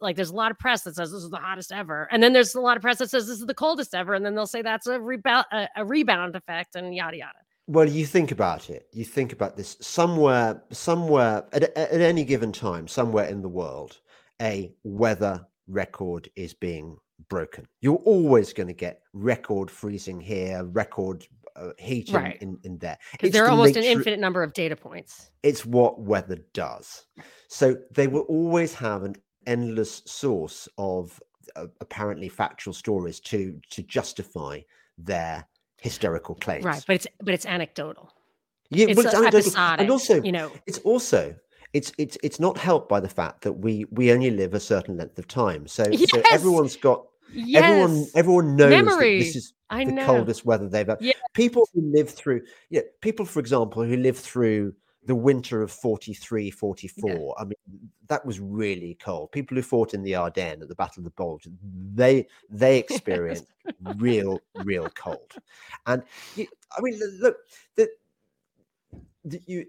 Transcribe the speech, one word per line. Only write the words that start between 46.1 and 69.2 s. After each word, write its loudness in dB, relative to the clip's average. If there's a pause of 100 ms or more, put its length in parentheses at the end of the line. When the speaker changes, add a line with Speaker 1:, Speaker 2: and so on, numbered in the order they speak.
Speaker 2:
everyone's 4
got, 2 (480)
everyone, 8
Speaker 1:
Yes! -2
Speaker 2:
everyone 6
knows 10
that 10
Speaker 1:
Memory! 4
Speaker 2:
this 0
is -10 (160)
Speaker 1:
I -2
Speaker 2:
the 0
Speaker 1:
know. -2
Speaker 2:
coldest 2
weather 2
they've -2
ever. -2
Speaker 1:
Yeah. 0 (200)
Speaker 2:
People 4
who 0 (120)
live 4
through, -4 (300)
yeah, 0 (200)
people, -4
for -6
example, -2
who 0
lived 2
through -2 (300)
the 0
winter 0
of -4
forty-three, -6
forty-four. -8 (280)
Speaker 1:
Yeah. -12
Speaker 2:
I -8
mean, -10 (540)
that -4
was -8
really -6
cold. -10
People -8
who -2
fought 0
in -8
the -4
Ardennes -6
at -16
the -16
Battle -8
of -12
the -12
Bulge, -10 (460)
they, 4 (220)
they 4
Speaker 1:
<laughs> -2
Yes. -6
Speaker 2:
experienced -4 (540)
real, 0 (280)
real -4
cold. -12 (520)
And -2 (320)
you, -6 (320)
I -4
mean, -4
l-, -6 (120)
look, 2 (380)
the, 4 (1300)